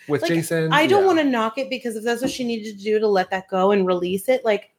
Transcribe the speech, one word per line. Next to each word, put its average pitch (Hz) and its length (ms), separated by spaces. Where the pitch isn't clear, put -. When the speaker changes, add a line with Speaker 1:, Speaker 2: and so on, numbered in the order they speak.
Speaker 1:
with 147 140
Speaker 2:
like, 170 80
Speaker 1:
Jason. 165 420
Speaker 2:
I 302 140
don't 392 160
Speaker 1:
Yeah. 381 40
Speaker 2:
wanna 330 180
knock 226 340
it 262 100
because 247 280
if 214 80
that's 233 180
what 269 80
she 262 140
needed 220 340
to 196 60
do 214 140
to 214 80
let 190 240
that 190 180
go 190 240
and 196 140
release 180 420
it, 254 160
like, 208 340